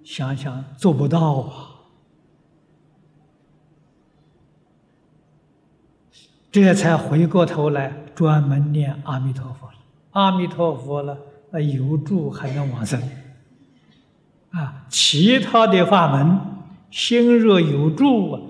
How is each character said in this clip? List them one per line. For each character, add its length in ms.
想 320
想 280
做 180
不 140
到 320
啊。 240
这 220
才 240
回 300
过 180
头 240
来 240
专 280
门 300
念 320
阿 160
弥 140
陀 180
佛 140
了。 80
阿 200
弥 140
陀 280
佛 280
了， 140
那 100
有 380
助 320
还 220
能 200
往 120
生。 160
啊， 380
其 500
他 280
的 180
法 260
门， 300
心 480
若 220
有 300
助 420
啊 180